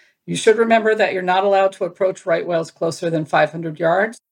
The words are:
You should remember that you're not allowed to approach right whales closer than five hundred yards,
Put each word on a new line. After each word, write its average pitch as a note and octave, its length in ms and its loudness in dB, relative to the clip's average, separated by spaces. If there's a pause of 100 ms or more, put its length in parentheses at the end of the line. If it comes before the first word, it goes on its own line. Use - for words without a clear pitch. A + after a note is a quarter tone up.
(280)
You E3+ 80 -6
should A3 240 4
remember A3+ 340 2
that G#3 200 0
you're F#3 100 -4
not F3+ 200 0
allowed G3 300 2
to G3 120 -6
approach F#3 420 -4
right E3+ 180 0
whales E3 240 -2
closer E3+ 400 -6
than D#3+ 160 -2
five D3+ 260 0
hundred E3 280 -10
yards, F#3+ 400 0 (120)